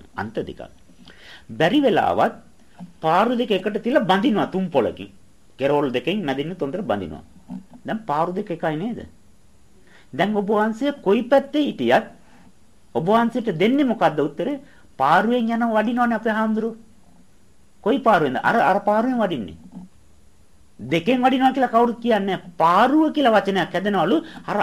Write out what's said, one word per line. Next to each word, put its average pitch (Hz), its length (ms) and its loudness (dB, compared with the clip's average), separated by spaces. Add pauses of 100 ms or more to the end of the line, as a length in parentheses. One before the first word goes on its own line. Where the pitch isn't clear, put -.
(140)
අන්ත - 220 -8
දෙක. - 260 -8 (880)
බැරි 165 320 2
වෙලාවත් 147 520 2 (640)
පාරු 190 380 2
දෙක 240 160 -2
එකට 202 280 -2
තියලා 254 260 0
බඳිනවා 196 420 2
තුන් 185 220 -4
පොලකින්. 101 400 -2 (460)
කෙරෝල් 147 340 0
දෙකෙන් 160 340 -2
මැදින් 143 320 -4
තොන්තර 147 260 -6
බඳිනවා. 98 420 -6 (580)
දැන් 208 180 -6
පාරු 160 340 -2
දෙක 208 180 -6
එකයි 160 260 -4
නේද? 208 220 -6 (1120)
දැන් 185 220 -2
ඔබ 202 120 -2
වහන්සේ 220 440 0 (100)
කොයි 214 220 2
පැත්තේ 277 420 2
හිටියත් 151 400 0 (880)
ඔබ 160 120 -2
වහන්සේට 226 460 0
දෙන්නේ 233 320 2
මොකද්ද 170 340 0
උත්තරේ? 175 420 -4 (320)
පාරුවෙන් 214 580 2
යන 233 160 0
වඩිනවනේ 233 480 0
අපේ 220 160 -2
හාමුදුරුවෝ. 220 460 -2 (1040)
කොයි 233 160 2
පාරුවෙන්ද? 151 400 2
අර, 160 180 2
අර 190 220 4
පාරුවෙන් 226 400 0
වඩින්නේ. 123 380 -4 (1200)
දෙකෙන් 165 420 0
වඩිනවා 262 320 2
කියලා 254 200 0
කවුරුත් 233 260 2
කියන්නේ 214 280 0
නැහැ. 180 260 -6
පාරුව 247 600 4
කියලා 254 220 4
වචනයක් 196 380 0
හැදෙනවලු 190 440 0 (260)
අර 202 200 -4